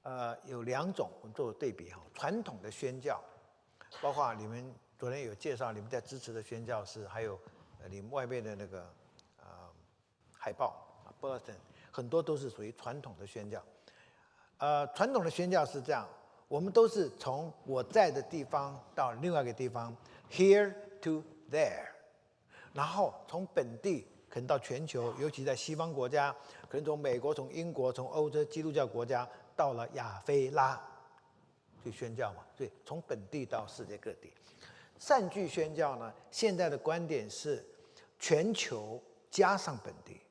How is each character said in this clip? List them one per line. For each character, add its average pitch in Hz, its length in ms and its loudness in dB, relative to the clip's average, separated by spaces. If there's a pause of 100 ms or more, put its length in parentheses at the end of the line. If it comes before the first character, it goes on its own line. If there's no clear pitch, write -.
呃， 123 420 -4
有 123 180 -8
两 135 300 0
种， - 180 -2 (100)
我 113 60 -18
们 107 80 -16
做 120 180 -2
对 123 200 -2
比 87 180 -14
哈。 87 100 -16 (140)
传 185 280 0
统 113 200 -12
的 104 80 -8
宣 131 300 -6
教， 127 200 -4 (800)
包 143 120 0
括 131 220 2
你 107 120 -8
们 123 260 -10 (240)
昨 123 140 -6
天 139 140 -6
有 107 100 -8
介 135 220 -4
绍， 117 160 -4
你 107 80 -8
们 110 100 -12
在 123 100 -2
支 131 200 -14
持 120 120 -12
的 113 80 -6
宣 113 240 -10
教 110 200 -4
士， 107 240 -12
还 107 140 -6
有， 101 140 -4 (460)
呃， 95 60 -14
你 98 120 -10
们 113 120 -12
外 135 120 -2
面 123 180 -4
的 107 120 -8
那 101 120 -8
个， 90 220 -12 (520)
呃， 98 60 -20 (840)
海 - 180 -6
报 - 360 -4 (180)
啊， - 160 -20
bulletin， 123 360 -6 (340)
很 120 180 -6
多 160 140 4
都 151 140 0
是 135 120 -4
属 107 140 -10
于 107 100 -8
传 135 300 -10
统 110 160 -14
的 101 80 -12
宣 104 240 -10
教。 104 120 -8 (960)
呃， 143 360 4
传 240 180 2
统 226 100 4
的 165 80 0
宣 180 200 0
教 175 120 6
是 139 200 -2
这 143 100 -2
样， 110 160 0 (380)
我 143 120 0
们 185 140 0
都 226 160 10
是 196 300 2
从 151 340 -4 (140)
我 131 160 0
在 190 280 6
的 135 120 -2
地 160 200 -6
方 139 400 -2 (120)
到 127 200 2
另 165 200 -2
外 143 80 4
一 - 20 0
个 120 80 -2
地 127 160 -2
方， 117 260 -6 (360)
here 196 440 10 (280)
to 156 200 0 (280)
there， 135 360 2 (840)
然 143 140 0
后 175 260 2 (160)
从 180 240 -4
本 117 300 0
地 175 240 0 (240)
可 123 100 -4
能 127 60 -8
到 139 120 4
全 135 280 -4
球， 120 320 -2
尤 147 100 0
其 135 160 -6
在 135 100 2
西 151 220 -4
方 165 160 -4
国 127 160 0
家， 143 260 4 (320)
可 139 120 -4
能 151 60 -4
从 151 140 0
美 127 220 0
国、 147 140 0
从 131 180 -6
英 170 200 -4
国、 127 200 2
从 127 160 -6
欧 151 220 2
洲 151 140 2
基 156 180 -4
督 156 100 -2
教 139 140 4
国 120 180 -2
家 123 240 0 (260)
到 143 180 4
了 117 220 -4
亚 107 300 -6
非 139 280 4
拉 135 280 4 (1040)
去 117 80 -8
宣 113 240 -8
教 110 180 -2
嘛， 90 120 -16 (120)
所 135 80 -4
以 110 60 -6 (140)
从 160 240 -8
本 123 100 -2 (100)
地 143 160 -4
到 110 220 -4
世 110 180 -12
界 101 140 -10
各 110 160 -8
地。 - 180 -20 (680)
善 233 300 6
聚 180 200 -2
宣 156 260 0
教 143 220 0
呢， 113 180 -10 (160)
现 202 260 2
在 170 140 4
的 143 80 -2
观 170 300 0
点 117 200 0
是 139 380 -4 (520)
全 170 360 4
球 110 480 -4 (280)
加 190 260 6
上 156 260 -4
本 - 100 -10 (120)
地 - 160 -16 (100)